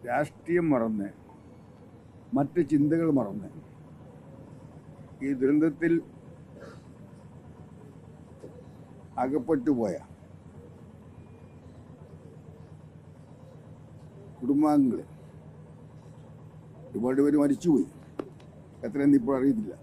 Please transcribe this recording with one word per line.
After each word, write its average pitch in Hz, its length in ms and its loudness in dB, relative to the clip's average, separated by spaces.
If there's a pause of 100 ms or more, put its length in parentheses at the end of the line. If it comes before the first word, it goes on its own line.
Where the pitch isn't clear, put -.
രാഷ്ട്രീയം 160 640 0
മറന്ന്, 110 340 0 (1300)
മറ്റ് 143 320 0
ചിന്തകൾ 156 380 2 (100)
മറന്ന് 101 320 -4 (1800)
ഈ - 20 -2 (140)
ദുരന്തത്തിൽ 151 520 2 (3250)
അകപ്പെട്ടുപോയ 131 720 0 (4000)
കുടുംബാംഗങ്ങൾ, 139 600 2 (1900)
ഒരുപാട് 127 360 0
പേര് 147 180 4
മരിച്ചുപോയി, 143 440 4 (1000)
എത്രയെന്ന് 139 360 4
ഇപ്പോൾ 131 180 0
അറിയത്തില്ല. 110 440 0